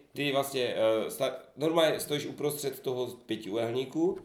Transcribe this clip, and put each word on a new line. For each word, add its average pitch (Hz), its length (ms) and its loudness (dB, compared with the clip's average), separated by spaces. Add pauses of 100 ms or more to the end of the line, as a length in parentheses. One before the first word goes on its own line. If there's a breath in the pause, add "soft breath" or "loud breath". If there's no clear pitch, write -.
(140)
ty 139 180 0
vlastně, 131 440 0
eh, 110 360 4
sta-, 131 240 -2 (220)
normálně 156 420 4
stojíš - 260 -2
uprostřed 139 540 -4
toho 127 280 -2
pětiúhelníku 117 1160 -2